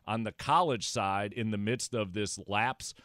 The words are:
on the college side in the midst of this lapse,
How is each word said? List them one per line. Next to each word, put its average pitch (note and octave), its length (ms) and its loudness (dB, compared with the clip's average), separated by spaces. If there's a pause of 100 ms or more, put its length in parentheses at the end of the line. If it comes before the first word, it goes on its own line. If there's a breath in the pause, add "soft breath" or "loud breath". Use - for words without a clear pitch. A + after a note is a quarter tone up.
on A2+ 180 -2
the G#2+ 80 -4
college D3 540 2
side G2+ 460 0
in A2 180 -2
the G#2 80 0
midst A2 360 -2
of G#2 180 -2
this G2+ 340 -2
lapse, G#2+ 460 0 (120 soft breath)